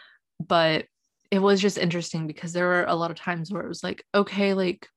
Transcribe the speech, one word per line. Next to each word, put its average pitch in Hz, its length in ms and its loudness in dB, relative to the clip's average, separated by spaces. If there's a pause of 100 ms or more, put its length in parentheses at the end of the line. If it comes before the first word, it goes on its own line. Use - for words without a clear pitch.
(400)
But 160 460 2 (440)
it 196 100 2
was 196 200 6
just 196 160 2
interesting 165 500 -2
because 165 280 -10
there 175 120 0
were 180 200 2
a 170 80 0
lot 170 160 -2
of 165 80 -12
times 170 340 -6
where 175 100 -6
it - 60 -10
was 175 140 -10
like, - 320 -8
"Okay, 196 400 2
like, 190 420 -2